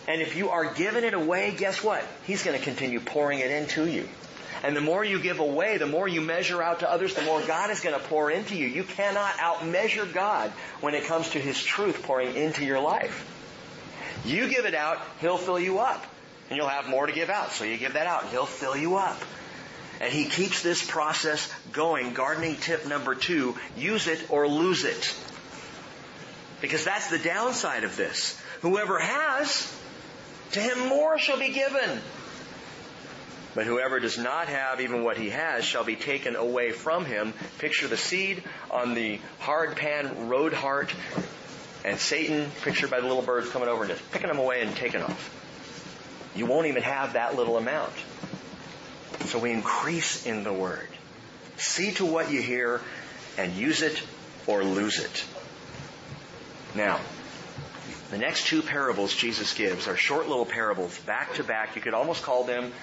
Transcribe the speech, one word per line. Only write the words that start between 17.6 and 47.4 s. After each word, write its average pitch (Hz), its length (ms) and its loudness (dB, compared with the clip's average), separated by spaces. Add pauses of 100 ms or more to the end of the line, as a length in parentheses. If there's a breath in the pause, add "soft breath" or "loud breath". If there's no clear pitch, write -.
you 113 140 0
give 131 160 -2
that 156 140 2
out, 165 160 2
and 98 80 -6
He'll 127 140 2
fill 135 320 -2
you 170 200 2
up. 190 220 0 (800 loud breath)
And 123 120 0
He 147 140 2
keeps 175 360 0
this 170 240 2
process 156 640 0 (200 loud breath)
going. 143 420 2
Gardening 156 420 0
tip 160 300 0
number 139 300 0
two, 131 420 2 (200 loud breath)
use 180 300 0
it 160 120 2 (100)
or 147 180 6
lose 151 380 4
it. - 300 0 (1500)
Because 147 220 0
that's 202 260 0
the 165 100 2
downside 170 640 2
of 107 140 -2
this. - 420 0 (220 loud breath)
Whoever 190 380 4
has, 277 720 2 (800)
to 202 80 2
him 247 260 2
more 302 320 6
shall 294 200 4
be 269 100 2
given. 262 500 2 (1600)
But 110 100 2
whoever 127 340 2
does 117 180 0
not 139 300 0
have 135 340 -2
even 120 220 0
what 113 140 2
he 110 120 -2
has 131 340 0
shall 117 200 2
be 113 120 0
taken 135 400 -2
away 120 360 2
from 165 340 0
him. 110 280 0 (260 loud breath)
Picture 147 280 0
the 117 100 0
seed 185 460 0 (280 loud breath)
on 123 240 2
the 110 240 0 (200 loud breath)
hard 156 360 0
pan 147 520 -2
road 143 260 4
heart, 139 380 0 (920 loud breath)
and 101 140 0
Satan, 151 500 2 (140)
pictured 143 260 2
by 127 100 2
the 123 80 2
little 127 140 4
birds, 120 280 2
coming 123 200 0
over 113 140 2
and 95 80 0
just - 200 -6
picking 190 160 -2
them 151 120 2
away 127 220 4
and 107 140 0
taking 117 260 0
off. - 280 -4 (1080)
You 113 120 0
won't 156 200 6
even 131 140 2
have 131 320 0
that 120 220 2
little 117 220 4